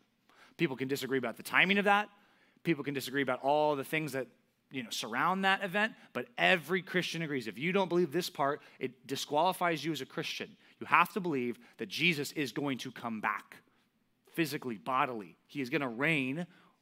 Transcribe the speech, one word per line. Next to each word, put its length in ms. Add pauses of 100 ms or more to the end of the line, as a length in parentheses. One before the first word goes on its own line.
(560)
People 200
can 120
disagree 300
about 180
the 80
timing 340
of 60
that. 240 (560)
People 180
can 120
disagree 280
about 200
all 340
the 80
things 280
that, 140 (460)
you 100
know, 80
surround 540
that 180
event, 300 (200)
but 140 (100)
every 460
Christian 400
agrees. 240
If 100
you 140
don't 180
believe 220
this 180
part, 320 (200)
it 260
disqualifies 800
you 80
as 80
a 60
Christian. 500 (240)
You 60
have 260
to 80
believe 360 (200)
that 120
Jesus 440
is 180
going 280
to 120
come 300
back 380 (760)
physically, 440
bodily. 600 (100)
He 160
is 80
gonna 180
reign 580 (360)